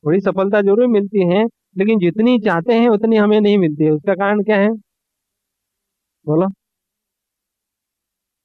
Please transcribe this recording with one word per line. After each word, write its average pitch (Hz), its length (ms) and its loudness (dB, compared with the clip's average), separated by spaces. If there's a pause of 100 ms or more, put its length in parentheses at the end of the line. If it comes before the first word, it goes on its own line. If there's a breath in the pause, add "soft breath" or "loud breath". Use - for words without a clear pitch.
थोड़ी 180 140 0
सफलता 196 400 -2
जरूर 208 260 2
मिलती 202 420 0
है, 202 160 2 (320)
लेकिन 214 220 0
जितनी 214 400 0
चाहते 196 340 -2
हैं, 233 160 2
उतनी 220 280 0
हमें 214 240 2
नहीं 208 180 2
मिलती 156 260 0
है। 156 60 2
उसका 156 240 -2
कारण 202 280 -2
क्या 214 140 -2
है? 202 140 2 (1600)
बोलो। 160 220 -2 (2000)